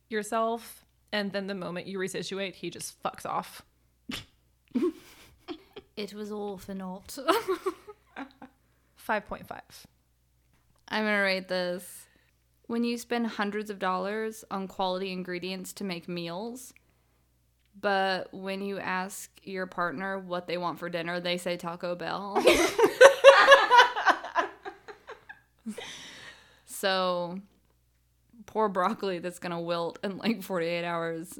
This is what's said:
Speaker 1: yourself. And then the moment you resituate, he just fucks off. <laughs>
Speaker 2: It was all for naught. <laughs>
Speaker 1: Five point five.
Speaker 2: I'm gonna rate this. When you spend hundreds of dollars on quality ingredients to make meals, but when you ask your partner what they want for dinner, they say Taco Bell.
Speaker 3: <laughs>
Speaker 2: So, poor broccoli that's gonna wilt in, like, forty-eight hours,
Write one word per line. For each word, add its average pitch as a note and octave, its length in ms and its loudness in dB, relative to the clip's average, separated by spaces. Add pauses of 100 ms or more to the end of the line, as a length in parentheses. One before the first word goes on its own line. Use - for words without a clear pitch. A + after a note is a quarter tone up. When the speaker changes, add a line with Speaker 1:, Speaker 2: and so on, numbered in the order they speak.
(100)
Speaker 1:
yourself. A3+ 760 -2 (260)
And G3+ 220 -2
then G3 140 -4
the G3+ 80 -6
moment F3 320 -6
you F#3+ 120 -6
resituate, F#3 580 -4
he E3+ 140 -8
just - 320 -12
fucks - 220 -4
off. - 380 -6 (480)
<laughs> - 720 -8 (1120)
Speaker 2:
It G3+ 160 -8
was G#3 180 -10
all G#3 280 -8
for F#3+ 160 -12
naught. F#3+ 420 -10 (920)
<laughs> - 880 -18
Speaker 1:
Five G#3+ 300 -4
point - 220 -12
five. - 380 -16 (1000)
Speaker 2:
I'm G#3+ 160 -2
gonna G#3 180 2
rate F#3+ 260 0
this. F3+ 580 -6 (600)
When A#3 180 -2
you A#3+ 140 -2
spend A#3 280 -2
hundreds G#3 440 -4
of G3+ 80 -12
dollars G3 720 -4
on F#3+ 180 -4
quality F#3 420 -2
ingredients F#3 640 -6
to G3+ 100 -8
make F3 240 -6
meals, F3+ 680 -8 (1040)
but F#3+ 520 0
when G3 300 -8
you G3+ 160 -6
ask F#3 520 -6 (140)
your F#3 220 -6
partner F#3 520 -4
what F3+ 280 -6
they F3 120 -2
want E3 200 -4
for F3 100 -6
dinner, F3 320 -4
they F3 180 -2
say F3 180 -2
Taco F3 380 -6
Bell. F3 560 -2
Speaker 3:
<laughs> F4 40 8 (4000)
Speaker 2:
So, F#3 720 0 (1080)
poor G#3+ 220 0
broccoli F#3 500 0
that's F3 220 -8
gonna E3+ 200 -4
wilt E3+ 440 -2
in, G3 140 -4
like, G#3 240 -2
forty-eight E3+ 420 -2
hours, E3 560 -6